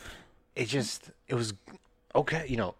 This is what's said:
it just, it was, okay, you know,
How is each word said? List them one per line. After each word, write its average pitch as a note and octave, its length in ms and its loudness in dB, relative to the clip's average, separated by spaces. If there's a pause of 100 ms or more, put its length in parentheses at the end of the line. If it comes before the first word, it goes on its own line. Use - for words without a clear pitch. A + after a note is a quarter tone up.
(560)
it A#2+ 100 2
just, B2+ 440 -2 (180)
it C#3 60 -2
was, A2+ 180 2 (600)
okay, D3+ 340 4
you B2+ 80 2
know, G2 240 0